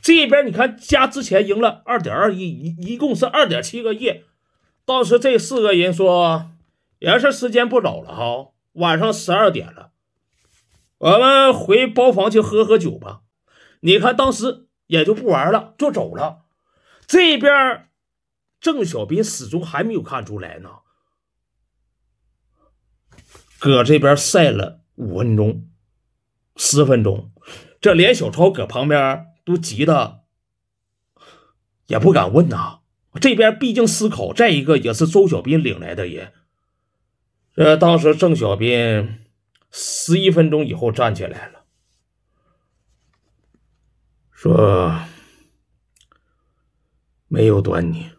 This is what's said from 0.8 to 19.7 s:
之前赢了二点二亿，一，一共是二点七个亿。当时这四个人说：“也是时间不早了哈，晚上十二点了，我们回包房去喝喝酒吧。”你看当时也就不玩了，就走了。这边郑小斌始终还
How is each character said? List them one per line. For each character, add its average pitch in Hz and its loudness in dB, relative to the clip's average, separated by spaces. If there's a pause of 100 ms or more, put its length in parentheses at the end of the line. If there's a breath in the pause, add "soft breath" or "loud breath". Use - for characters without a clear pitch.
之 262 -8
前 196 0
赢 202 -2
了 226 -2
二 233 -4
点 110 -8
二 190 0
亿， 185 -10
一， 165 -12
一 240 -10
共 262 -2
是 190 -2
二 269 2
点 135 -6
七 233 -12
个 226 -4
亿。 220 -6 (640)
当 262 0
时 233 2
这 247 2
四 247 -4
个 208 2
人 180 0
说 170 0 (480)
：“也 208 2
是 277 2
时 247 -6
间 240 0
不 240 0
早 165 -4
了 - -18
哈， 120 -8 (200)
晚 160 -2
上 214 0
十 185 -6
二 202 2
点 98 -10
了， - -20 (1040)
我 185 4
们 269 4
回 247 0
包 247 2
房 269 0
去 214 2
喝 208 0
喝 208 4
酒 160 -4
吧。” - -18 (600 soft breath)
你 185 2
看 240 0
当 269 0
时 - -8 (180)
也 160 0
就 208 0
不 254 -8
玩 160 0
了， - -4
就 285 -2
走 90 -6
了。 151 -8 (640)
这 330 2
边 262 2 (720)
郑 294 -2
小 147 -6
斌 185 -4
始 135 -8
终 165 -6
还 165 -8